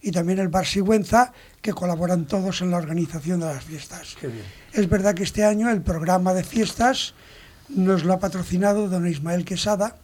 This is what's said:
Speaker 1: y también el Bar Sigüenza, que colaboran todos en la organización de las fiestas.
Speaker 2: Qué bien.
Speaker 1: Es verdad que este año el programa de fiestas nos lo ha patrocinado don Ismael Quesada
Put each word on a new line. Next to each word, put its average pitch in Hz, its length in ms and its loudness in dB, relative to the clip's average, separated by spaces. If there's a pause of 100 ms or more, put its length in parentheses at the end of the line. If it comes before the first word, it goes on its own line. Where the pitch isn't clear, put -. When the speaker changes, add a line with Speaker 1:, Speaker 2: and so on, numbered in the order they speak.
Speaker 1:
y 202 100 -4
también 180 260 0
el 190 100 0
Bar 185 160 0
Sigüenza, 214 680 2 (280)
que 208 140 -4
colaboran 175 500 0
todos 190 380 -2
en 180 80 0
la 175 80 2
organización 165 600 -2
de 160 60 -4
las 139 180 -6
fiestas. - 540 -14
Speaker 2:
Qué 143 100 -8
bien. 113 160 -10 (280)
Speaker 1:
Es 202 160 2
verdad 202 260 4
que 190 100 -2
este 208 200 0
año 214 240 2
el 214 140 0
programa 180 500 0
de 185 100 0
fiestas 233 720 0 (560)
nos 185 360 2
lo 185 100 4
ha 185 40 0
patrocinado 196 680 0
don 180 180 0
Ismael 170 380 -2
Quesada 202 580 -2